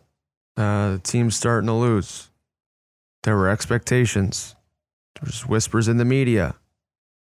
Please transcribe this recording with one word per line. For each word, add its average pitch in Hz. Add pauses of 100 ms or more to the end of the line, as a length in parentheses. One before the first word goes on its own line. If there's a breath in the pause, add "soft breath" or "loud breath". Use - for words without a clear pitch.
(580)
Uh, 104
the 95
team's 117
starting 117
to 117
lose. 113 (920)
There 107
were 92
expectations. 113 (680)
There's -
whispers 110
in 117
the 120
media. 120 (840)